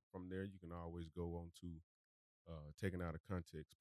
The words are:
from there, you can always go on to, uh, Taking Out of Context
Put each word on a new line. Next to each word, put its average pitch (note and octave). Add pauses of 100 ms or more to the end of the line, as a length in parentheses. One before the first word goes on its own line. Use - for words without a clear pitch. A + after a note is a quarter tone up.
(120)
from F2+
there, F#2+
you G2
can E2+
always E2+
go E2+
on E2+ (100)
to, E2+ (680)
uh, D2+ (100)
Taking F#2
Out E2
of E2
Context E2